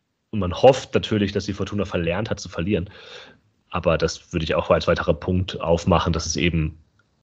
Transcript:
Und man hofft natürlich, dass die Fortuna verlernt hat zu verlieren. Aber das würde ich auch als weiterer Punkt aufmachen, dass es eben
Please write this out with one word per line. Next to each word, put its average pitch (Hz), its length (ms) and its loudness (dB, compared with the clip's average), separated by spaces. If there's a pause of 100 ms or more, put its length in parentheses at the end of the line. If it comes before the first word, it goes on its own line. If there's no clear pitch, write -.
(320)
Und 107 80 -2
man 90 140 -2
hofft - 380 6
natürlich, 101 400 0
dass 101 140 -4
die 101 60 -4
Fortuna 98 320 -4
verlernt 90 460 -4
hat 85 100 -6
zu - 80 -14
verlieren. 90 420 -4 (800)
Aber 82 260 0
das - 360 -4
würde 82 120 -2
ich 78 100 -2
auch 87 160 0
als 82 160 2
weiterer 87 280 2
Punkt 90 460 -4
aufmachen, 85 520 2
dass - 140 -4
es - 100 -4
eben 78 420 -2 (440)